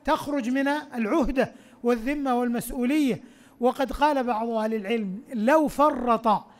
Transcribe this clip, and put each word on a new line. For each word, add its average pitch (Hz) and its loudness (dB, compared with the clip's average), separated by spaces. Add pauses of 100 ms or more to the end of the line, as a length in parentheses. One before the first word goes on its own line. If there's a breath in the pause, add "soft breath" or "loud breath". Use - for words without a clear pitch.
تخرج 277 -2
من 277 0
العهدة 262 0 (300 loud breath)
والذمة 247 -2
والمسؤولية. 247 0 (380 loud breath)
وقد 254 0
قال 277 2
بعض 233 -2
أهل 220 -2
العلم: 214 -4 (120)
"لو 262 4
فرط 240 2 (160 soft breath)